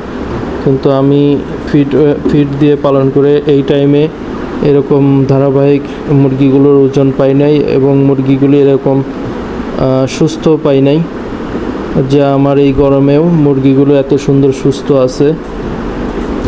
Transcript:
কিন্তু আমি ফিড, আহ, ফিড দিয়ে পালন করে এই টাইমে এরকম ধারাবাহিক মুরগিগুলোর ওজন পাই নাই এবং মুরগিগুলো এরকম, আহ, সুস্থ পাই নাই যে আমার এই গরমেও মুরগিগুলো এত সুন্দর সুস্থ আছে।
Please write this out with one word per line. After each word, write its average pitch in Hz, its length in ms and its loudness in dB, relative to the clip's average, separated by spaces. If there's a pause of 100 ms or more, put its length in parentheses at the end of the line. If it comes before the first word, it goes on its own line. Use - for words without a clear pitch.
(640)
কিন্তু 139 260 0
আমি 139 460 2 (360)
ফিড, 143 220 2
আহ, 147 340 0
ফিড 147 180 2 (140)
দিয়ে 147 220 2
পালন 135 320 0
করে 143 320 2
এই 143 160 2
টাইমে 143 460 2 (540)
এরকম 139 680 2
ধারাবাহিক 139 540 2 (280)
মুরগিগুলোর 139 680 2
ওজন 135 420 2
পাই 135 160 2
নাই 147 220 2
এবং 139 400 0
মুরগিগুলো 139 600 2
এরকম, 139 460 2
আহ, - 1040 -4
সুস্থ 156 420 -2 (160)
পাই 139 160 2
নাই 143 200 2 (1080)
যে 139 140 2
আমার 139 340 0
এই 143 140 2
গরমেও 139 520 2
মুরগিগুলো 139 720 2
এত 139 200 0
সুন্দর 139 380 2 (100)
সুস্থ 139 300 -2
আছে। 139 400 0 (1160)